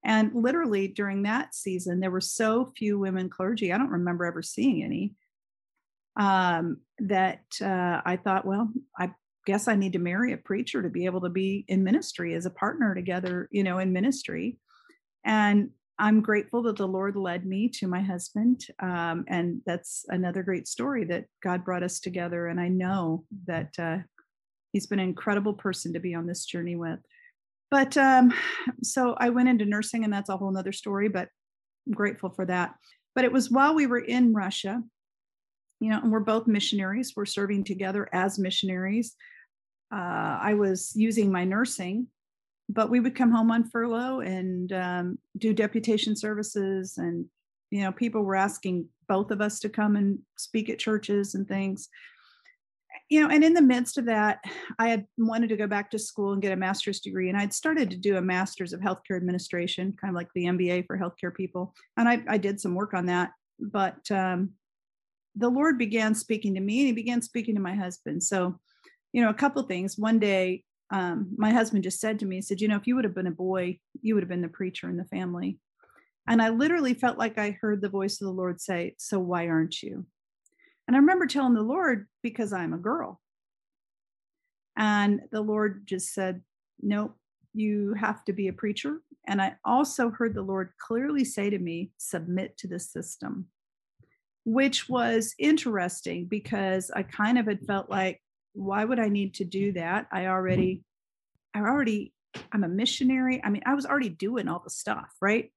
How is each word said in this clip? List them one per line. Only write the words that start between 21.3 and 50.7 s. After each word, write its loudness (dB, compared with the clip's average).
God -2
brought -4
us -6
together. -6
And -2
I 0
know 0
that, -6
uh, -2
he's -2
been 0
an 0
incredible 0
person -6
to -6
be -4
on -4
this -8
journey -6
with. -6
But, 4
um, 8
so 0
I 4
went 4
into 4
nursing, -2
and 0
that's -4
a -4
whole -2
nother -4
story, -2
but -4
I'm -2
grateful -2
for -4
that. 0
But 2
it 4
was 2
while 6
we 4
were 2
in 4
Russia, -2
you 0
know, 2
and 4
we're 4
both 2
missionaries, 0
we're -4
serving -2
together -4
as 0
missionaries. -2
Uh, -4
I 2
was 0
using 4
my 2
nursing, -2
but 2
we 6
would 0
come 6
home 6
on 2
furlough -2
and, -4
um, -2
do 2
deputation 2
services. -4
And, -4
you -2
know, -2
people -2
were 0
asking 0
both 2
of -2
us -2
to -4
come 2
and 2
speak -4
at -6